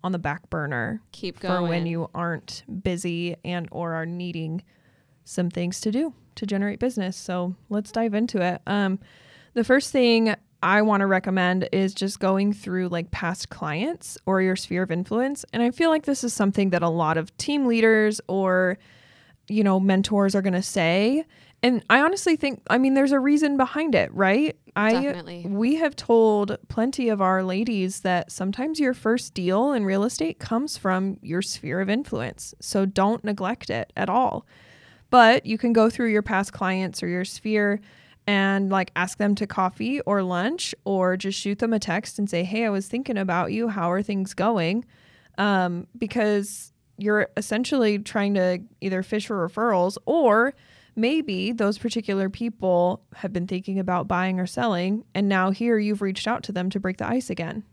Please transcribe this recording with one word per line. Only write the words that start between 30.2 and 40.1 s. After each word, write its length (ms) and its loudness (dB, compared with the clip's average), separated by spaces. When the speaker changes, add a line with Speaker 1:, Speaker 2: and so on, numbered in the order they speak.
Speaker 1:
comes 360 -4
from 460 -2
your 200 -4
sphere 380 -4
of 80 -2
influence. 720 -4
So 240 0
don't 400 2
neglect 460 -6
it 260 -4
at 140 -2
all. 360 0
But 360 8
you 120 -2
can 140 2
go 160 6
through 220 0
your 120 2
past 300 -2
clients 500 -2
or 60 -4
your 160 -2
sphere 560 0
and, 440 2
like, 260 0
ask 220 -4
them 180 2
to 100 -4
coffee 540 -2
or 220 0